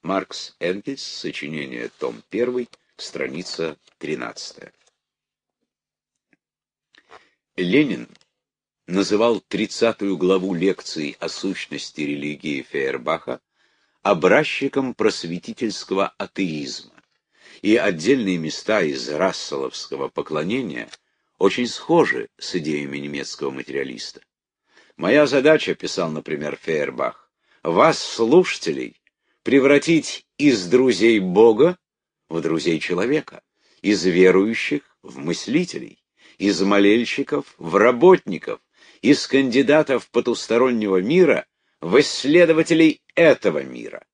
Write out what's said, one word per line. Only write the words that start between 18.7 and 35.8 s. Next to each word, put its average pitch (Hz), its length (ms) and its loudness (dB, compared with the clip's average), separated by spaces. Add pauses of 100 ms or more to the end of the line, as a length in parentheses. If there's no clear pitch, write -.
из 67 300 -4
расселовского 69 960 -6
поклонения 78 800 -6 (480)
очень 98 300 0
схожи 117 720 0
с - 160 -12
идеями 73 420 -4
немецкого 71 540 -8
материалиста. 65 720 -10 (800)
"Моя 135 260 4
задача, — 139 500 2
писал, 82 340 -4
например, 76 500 -8
Фейербах, — 67 720 -6 (300)
вас, 113 360 2
слушателей, 113 1000 0 (420)
превратить 139 840 2 (100)
из 131 300 2
друзей 117 540 4
Бога 110 580 4 (500)
в 82 140 -4
друзей 80 380 -2
человека, 117 640 -4 (380)
из 95 240 0
верующих 95 800 4 (180)
в - 160 -20
мыслителей, - 880 -6 (320)